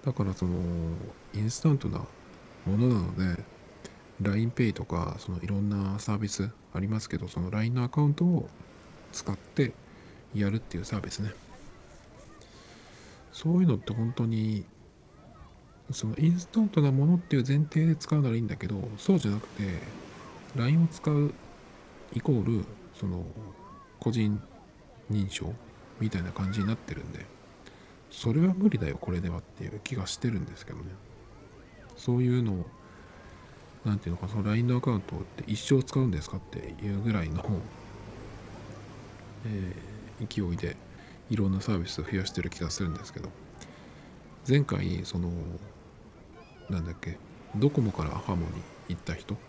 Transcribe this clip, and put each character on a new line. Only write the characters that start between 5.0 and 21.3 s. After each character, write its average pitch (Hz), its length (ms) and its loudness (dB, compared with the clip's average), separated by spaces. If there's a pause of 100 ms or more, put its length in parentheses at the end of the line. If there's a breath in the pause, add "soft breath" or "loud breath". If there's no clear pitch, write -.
そ - 140 -6
の、 87 100 -4
い 87 40 -6
ろ 101 100 0
ん 101 120 2
な 98 300 0
サ 107 160 -2
ー 101 40 0
ビ 104 100 -2
ス 98 220 -2 (220)
あ 90 80 -4
り 98 80 -2
ま 110 120 0
す - 80 -12
け - 100 -2
ど、 90 100 -6
そ 85 120 -6
の、 90 100 -2
line 110 220 0
の 123 120 2
ア 120 40 -2
カ 151 140 2
ウ 147 60 6
ン 147 60 4
ト 175 100 2
を 175 240 2 (640)
使 - 180 -6
っ 98 60 -2
て - 360 0 (640 loud breath)
や 101 140 2
る 107 80 0
っ - 20 0
て - 200 -6
い - 20 -2
う 101 40 -6
サ - 120 -4
ー 98 40 -2
ビ - 100 -8
ス - 100 -8
ね。 104 120 -4 (2000 loud breath)
そ 165 240 2
う 185 60 8
い - 20 8
う 170 40 8
の 117 80 6
っ - 20 -2
て - 140 -6
本 113 200 0
当 120 140 0
に、 110 380 0 (1300)
そ - 160 -4
の、 110 120 -2
イ 156 100 6
ン 175 100 4
ス 175 100 -6
タ 226 120 2
ン 208 80 4
ト 170 120 4
な 143 120 6
も 139 140 6
の 175 100 8
っ - 20 4
て 175 180 2
い 131 40 6
う 117 60 2
前 139 120 4
提 156 280 4
で 160 100 6
使 - 200 -2
う 147 60 6
な 127 80 4
ら 113 60 2
い - 20 2
い 117 40 2
ん 110 40 0
だ - 100 -2
け - 100 -6
ど、 104 220 -2 (100)
そ - 160 6
う 175 40 6
じ 110 100 2
ゃ - 20 4
な 101 80 2
く - 100 -6
て、 - 140 -6 (960)
line 143 280 6
を - 40 6
使 - 220 0
う 147 220 4 (840)